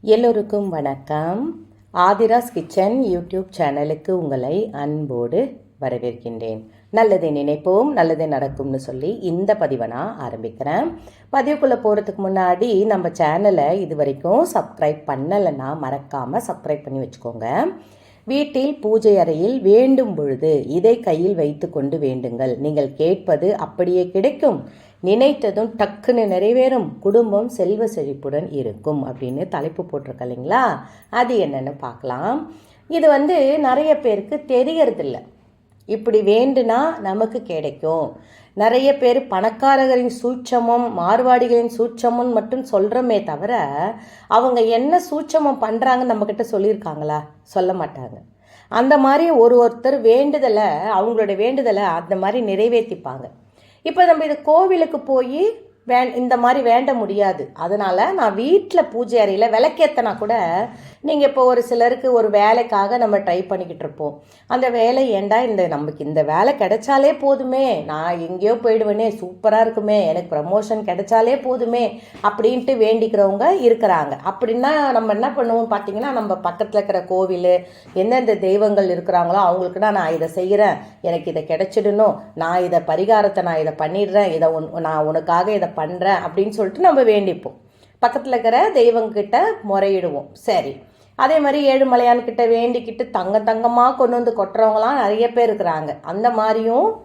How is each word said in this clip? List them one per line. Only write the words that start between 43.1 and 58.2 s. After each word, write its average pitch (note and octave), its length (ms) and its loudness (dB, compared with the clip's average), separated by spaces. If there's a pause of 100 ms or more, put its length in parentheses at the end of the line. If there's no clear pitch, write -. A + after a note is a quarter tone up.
தவிர, F3 440 -4 (600)
அவங்க A#3+ 340 4
என்ன B3 380 2
சூட்சமம் D4+ 600 -2
பண்றாங்கன்னு B3 500 0
நம்மக்கிட்ட G#3 400 -2
சொல்லியிருக்காங்களா? E3 680 -2 (240)
சொல்ல F#3 300 -2
மாட்டாங்க. C#3+ 440 -10 (500)
அந்த C4+ 300 2
மாதிரி C#4+ 320 4
ஒரு A#3+ 280 6
ஒருத்தர் A#3+ 440 2
வேண்டுதலை, A#3+ 640 2 (260)
அவங்களுடைய G#3 420 0
வேண்டுதலை A3+ 480 0
அந்த E3+ 320 -2
மாதிரி G3+ 400 -2
நிறைவேற்றிப்பாங்க. G#3+ 680 -2 (600)
இப்போ F4 200 2
நம்ம D#4+ 200 2
இது D4 160 -4
கோவிலுக்கு E4 580 2
போய் C4+ 580 -2 (300)
வே-, B3 280 0
இந்த B3 220 0
மாதிரி B3 240 2
வேண்ட B3 320 2
முடியாது. G3 600 -2
அதனால G3 580 0
நான் A#3+ 240 0